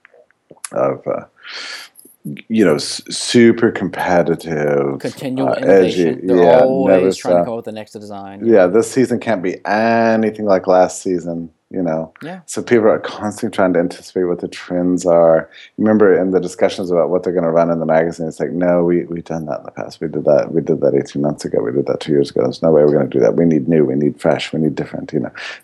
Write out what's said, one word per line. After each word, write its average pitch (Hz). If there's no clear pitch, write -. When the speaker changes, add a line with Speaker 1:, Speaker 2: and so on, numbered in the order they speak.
Speaker 1:
of, -
uh, -
you 110
know, 78
s-, -
super 117
competitive, 80
Speaker 2:
Continual 131
Speaker 1:
uh, -
Speaker 2:
innovation. 92
Speaker 1:
edgy, 76
Speaker 2:
They're 90
Speaker 1:
yeah, 82
Speaker 2:
always 131
Speaker 1:
never 92
Speaker 2:
trying 95
to -
Speaker 1:
stop. 87
Speaker 2:
come 117
up -
with 117
the 110
next 107
design. 101
Speaker 1:
Yeah, 104
this 113
season 120
can't 104
be 87
anything 113
like 95
last 92
season, 85
you 95
know. 80
Speaker 2:
Yeah. 180
Speaker 1:
So -
people 107
are 78
constantly 104
trying 92
to 85
anticipate 87
what 87
the 90
trends 90
are. 82
Remember 104
in 92
the 92
discussions 90
about 80
what 90
they're 90
gonna 85
run 85
in 82
the 80
magazine, 82
it's 76
like, 78
"No, 87
we, 87
we've 85
done 80
that 69
in -
the -
past. -
We 78
did 73
that, 71
we 80
did 71
that 71
eighteen 69
months 71
ago. -
We 58
did 69
that -
two 78
years 69
ago. -
There's 64
no 82
way 73
we're 73
gonna 71
do 67
that. 55
We 85
need 78
new, 78
we 65
need 71
fresh, 73
we 78
need 76
different, -
you 76
know, 58